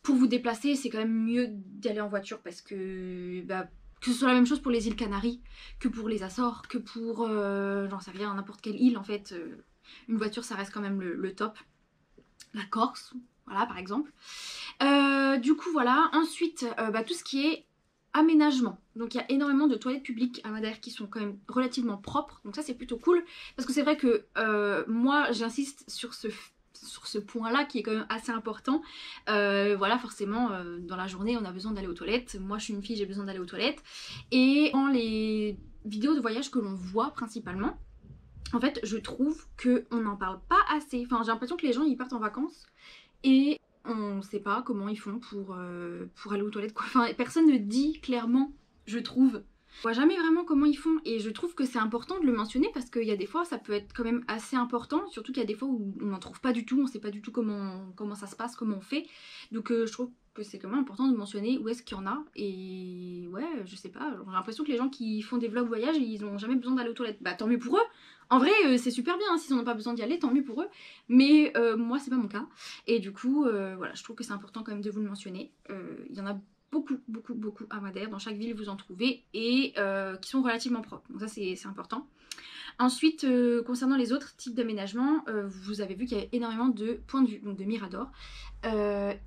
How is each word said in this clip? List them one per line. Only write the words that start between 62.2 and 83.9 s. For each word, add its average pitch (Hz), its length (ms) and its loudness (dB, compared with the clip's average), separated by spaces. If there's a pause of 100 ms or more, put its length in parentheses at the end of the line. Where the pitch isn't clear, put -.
et 185 960 -8
ouais, 214 160 -6 (200)
je 190 100 -16
sais 190 140 -14
pas, 269 260 -8 (100)
j'ai 185 60 -12
l'impression 220 320 -4
que 294 80 -2
les 233 60 0
gens 262 100 0
qui 220 340 -4
font 247 140 -4
des 233 120 0
vlogs 240 200 0
voyage, 233 280 0
ils 220 280 -2
ont 202 140 -6
jamais 233 180 0
besoin 247 180 2
d'aller 240 160 0
aux 233 40 -6
toilettes. 220 280 -6
Bah 175 120 -2
tant 214 120 -4
mieux 240 120 4
pour 247 180 0
eux, 466 100 6 (440)
en 254 80 8
vrai 277 120 8 (140)
euh, 254 140 6
c'est 247 120 0
super 247 260 0
bien, 403 140 -2
hein, 339 60 4
s'ils 269 180 0
en 247 60 4
ont 226 40 -2
pas 233 100 0
besoin 226 200 -4
d'y 233 80 -4
aller, 277 160 0
tant 247 140 2
mieux 269 120 4
pour 240 180 -4
eux, 403 60 -4 (400)
mais 285 480 10
euh, 233 200 4
moi 233 240 0
c'est 269 100 -8
pas 254 60 2
mon 226 100 2
cas 208 220 -6 (400)
et 233 100 6
du 196 140 -4
coup 269 320 2
euh, 196 320 0
voilà, 185 180 -8
je - 80 -14
trouve 226 140 -14
que 233 80 -10
c'est - 80 -8
important 202 320 -10
quand 220 80 -10
même 208 80 -8
de 208 100 -6
vous 208 100 -6
le 214 80 -2
mentionner. 196 440 -10 (180)
Euh, 180 400 -12
il - 60 -12
y 196 40 -10
en 196 60 -6
a 202 100 -4 (340)
beaucoup, 285 280 -2 (100)
beaucoup, 226 240 -10
beaucoup 214 380 -8
à 214 100 -8
Madère, 196 300 -8
dans 196 80 -8
chaque 208 180 -8
ville 226 160 -6
vous 208 160 -8
en 196 80 -6
trouvez, 208 560 -4
et, 247 460 0
euh, 196 400 -2
qui - 100 -12
sont 269 140 0
relativement 240 400 0
propres, - 280 -14
donc - 80 -12
ça 208 80 -6
c'est, 190 300 -6
c'est 202 100 -14
important. 226 400 -8 (720)
Ensuite, 294 460 4
euh, 247 380 4
concernant 247 340 2